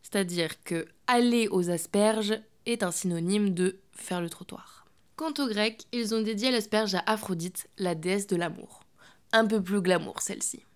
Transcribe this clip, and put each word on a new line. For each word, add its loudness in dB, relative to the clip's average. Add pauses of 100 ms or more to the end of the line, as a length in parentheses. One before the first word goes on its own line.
c'est-à-dire -2
que -4 (220)
aller 4
aux 0
asperges 2 (280)
est 0
un 0
synonyme 0
de 0 (140)
faire -6
le -4
trottoir. -16 (300)
Quant -6
aux 0
Grecs, -2
ils -2
ont 2
dédié 0
l'asperge 2
à 0
Aphrodite, -2
la 0
déesse -2
de 0
l'amour. -6 (480)
Un 6
peu 2
plus 0
glamour 2
celle-ci. -6 (120)